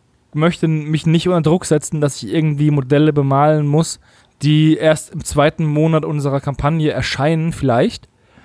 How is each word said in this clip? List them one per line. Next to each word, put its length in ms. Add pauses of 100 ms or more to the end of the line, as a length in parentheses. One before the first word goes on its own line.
(340)
möchte 320
mich 400
nicht 220
unter 140
Druck 240
setzen, 340
dass 220
ich 120
irgendwie 380
Modelle 400
bemalen 540
muss, 340 (420)
die 340
erst 360
im 120
zweiten 400
Monat 400
unserer 360
Kampagne 500
erscheinen 640
vielleicht 560 (360)